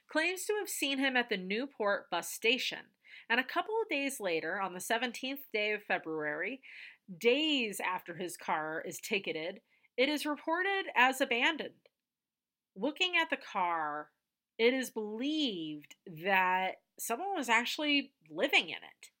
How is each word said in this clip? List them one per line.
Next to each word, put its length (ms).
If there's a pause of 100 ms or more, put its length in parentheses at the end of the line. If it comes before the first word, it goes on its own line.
claims 360
to 140
have 100
seen 280
him 200
at 100
the 80
Newport 760
bus 200
station. 640 (360)
And 120
a 20
couple 380
of 80
days 320
later, 400
on 140
the 40
seventeenth 640 (100)
day 220
of 100
February, 800 (580)
days 640
after 340
his 220
car 480
is 160
ticketed, 580 (380)
it 100
is 180
reported 580 (120)
as 240
abandoned. 680 (880)
Looking 440
at 80
the 60
car, 760 (460)
it 160
is 160
believed 1080 (100)
that 720 (220)
someone 380
was 140
actually 640 (160)
living 400
in 60
it. 340 (100)